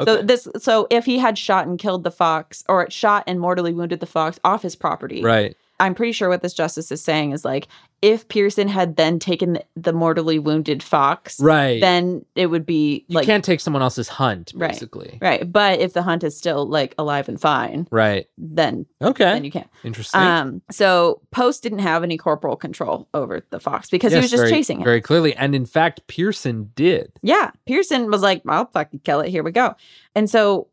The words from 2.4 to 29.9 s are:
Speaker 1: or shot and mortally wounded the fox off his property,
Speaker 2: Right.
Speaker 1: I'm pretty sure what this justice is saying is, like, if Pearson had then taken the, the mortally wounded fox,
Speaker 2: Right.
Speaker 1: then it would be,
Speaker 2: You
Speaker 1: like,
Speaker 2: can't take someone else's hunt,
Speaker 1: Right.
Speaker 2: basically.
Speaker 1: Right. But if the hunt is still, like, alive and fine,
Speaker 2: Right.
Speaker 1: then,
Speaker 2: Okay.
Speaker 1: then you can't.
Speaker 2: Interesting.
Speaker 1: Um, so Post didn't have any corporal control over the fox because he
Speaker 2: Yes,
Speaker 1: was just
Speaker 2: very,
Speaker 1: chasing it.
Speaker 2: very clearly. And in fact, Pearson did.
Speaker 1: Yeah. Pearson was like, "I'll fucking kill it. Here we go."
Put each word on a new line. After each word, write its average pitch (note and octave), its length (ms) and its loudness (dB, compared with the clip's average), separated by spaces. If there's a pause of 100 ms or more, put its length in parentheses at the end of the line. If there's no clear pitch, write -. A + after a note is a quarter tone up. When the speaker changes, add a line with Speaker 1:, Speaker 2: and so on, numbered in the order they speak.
Speaker 1:
or F#3 200 2
shot G#3 380 2
and F3+ 140 -4
mortally F3 320 0
wounded E3+ 260 -4
the E3+ 80 -8
fox D#3+ 380 -4
off G3 180 2
his F3+ 140 -8
property, C#3+ 460 -6
Speaker 2:
Right. A2+ 340 2 (220)
Speaker 1:
I'm F#3 160 2
pretty A#3 180 -2
sure G3 180 0
what F3+ 100 0
this F3 140 -6
justice D#3+ 360 -4
is D3+ 120 -8
saying D3+ 300 0
is, D#3 120 -6
like, C#3 240 -4 (320)
if A3 280 2
Pearson G3+ 400 0
had F3+ 280 0
then D#3+ 220 2
taken F3 360 -2
the, D#3+ 100 -6 (120)
the E3 160 -2
mortally E3 460 0
wounded D3+ 440 -2
fox, - 560 0
Speaker 2:
Right. C#3 440 4
Speaker 1:
then F3+ 420 2 (100)
it F3+ 120 2
would D#3+ 180 -2
be, D3+ 440 0
Speaker 2:
You E3+ 80 -4
Speaker 1:
like, D#3+ 100 2
Speaker 2:
can't G#3 180 2
take F3 160 0
someone C#3+ 220 0
else's B2 260 -2
hunt, G#2 460 -4
Speaker 1:
Right. E3+ 160 -4
Speaker 2:
basically. - 500 -14
Speaker 1:
Right. F3 300 0
But G3+ 300 4
if F#3 120 0
the F3 100 0
hunt E3+ 220 0
is D3 120 -4
still, D3 300 -2
like, C#3+ 320 -2
alive D3 300 -4
and A#2 100 -10
fine, D3 520 -2
Speaker 2:
Right. G#2+ 360 2 (120)
Speaker 1:
then, D#3 480 -2 (160)
Speaker 2:
Okay. A3+ 220 2
Speaker 1:
then F#3+ 200 2
you C#3+ 60 -12
can't. - 180 -10 (160)
Speaker 2:
Interesting. A2+ 360 -4
Speaker 1:
Um, E3 500 0
so F3+ 500 2 (100)
Post B3 320 0
didn't G#3+ 180 -6
have E3+ 220 0
any E3+ 140 -4
corporal D3+ 400 -2
control - 560 -8
over B2+ 380 -6
the - 100 -10
fox - 300 -6
because F#3 220 2
he - 40 4
Speaker 2:
Yes, B3+ 80 6
Speaker 1:
was B3 60 0
just B2 140 4
Speaker 2:
very, A2+ 80 4
Speaker 1:
chasing - 280 0
it. - 40 -6
Speaker 2:
very A#2+ 180 4
clearly. D#3+ 340 2
And C#3 180 0
in B2+ 120 -2
fact, D#3+ 400 0
Pearson B2 680 -6
did. D3+ 380 0 (100)
Speaker 1:
Yeah. E4+ 280 2 (160)
Pearson C4 440 0
was G3+ 120 2
like, F#3+ 260 2
"I'll E3 240 0
fucking D3+ 320 -6
kill D3 160 0
it. D#3 100 -4
Here E3+ 120 -2
we E3 100 -6
go." A#3 220 0 (400)